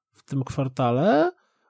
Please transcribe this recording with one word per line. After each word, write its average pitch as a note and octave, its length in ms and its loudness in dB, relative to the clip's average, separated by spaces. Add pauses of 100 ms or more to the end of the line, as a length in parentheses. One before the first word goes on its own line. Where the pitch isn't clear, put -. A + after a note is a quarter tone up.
(140)
w - 100 -20
tym C3+ 200 -4
kwartale C#3+ 880 0 (380)